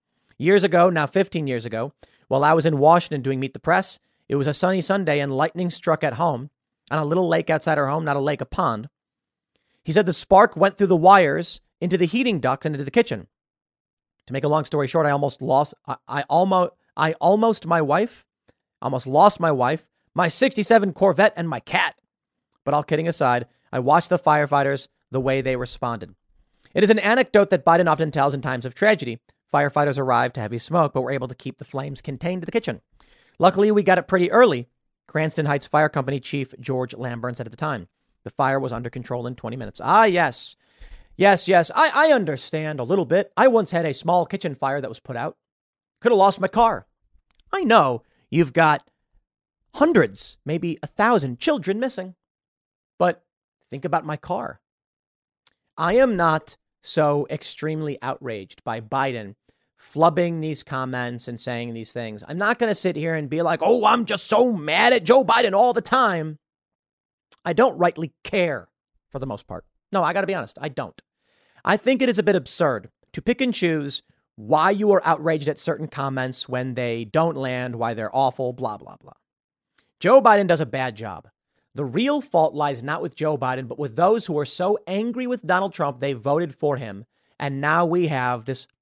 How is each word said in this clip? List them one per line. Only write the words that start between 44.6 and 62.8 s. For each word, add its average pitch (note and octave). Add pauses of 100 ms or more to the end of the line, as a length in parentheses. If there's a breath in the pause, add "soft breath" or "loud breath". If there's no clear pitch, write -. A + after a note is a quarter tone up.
that C3
was A2+
put C3
out. C#3 (640)
Could A3+
have G#3
lost G3
my F#3
car. G#3+ (640)
I F#4+
know E3+ (260)
you've D#3
got D#3 (880)
hundreds, F#3+
maybe E3
a -
thousand F3+
children G#3
missing. G3 (840)
But F3 (460)
think D3
about D#3+
my D3+
car. - (1160)
I E3+
am B3
not D#3+ (240)
so D3
extremely D3+
outraged A#2+
by A#2
Biden A#2 (440)
flubbing E3+
these D#3
comments B2+
and A#2+
saying A#2+
these A2+
things. A2
I'm D#3
not G#3
gonna A3
sit F3+